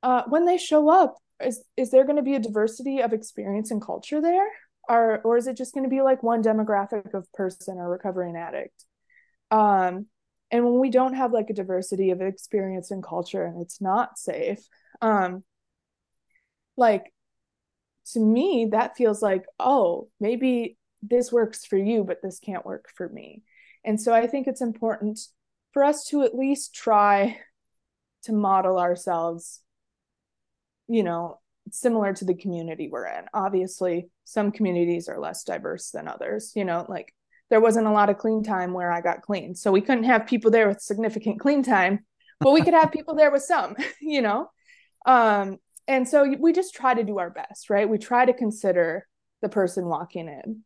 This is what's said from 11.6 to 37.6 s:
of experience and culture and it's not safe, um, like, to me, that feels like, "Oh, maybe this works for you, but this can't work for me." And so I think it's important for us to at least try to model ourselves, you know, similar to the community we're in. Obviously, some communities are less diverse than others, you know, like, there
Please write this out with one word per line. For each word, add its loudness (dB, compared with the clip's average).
of -2
experience -6
and -10
culture -6
and -8
it's -12
not -2
safe, -6
um, 0
like, 2
to -2
me, 2
that -2
feels 0
like, 0
"Oh, 2
maybe -2
this 0
works 0
for -2
you, 0
but -6
this -12
can't -10
work -12
for -10
me." -20
And -2
so 2
I 4
think -2
it's -6
important -4
for 4
us 0
to -2
at 0
least -4
try 2
to -6
model 2
ourselves, -4
you 0
know, -6
similar 0
to -8
the 0
community -8
we're -8
in. -10
Obviously, -4
some -2
communities -2
are -10
less -10
diverse -8
than -12
others, -10
you -4
know, -4
like, -12
there 6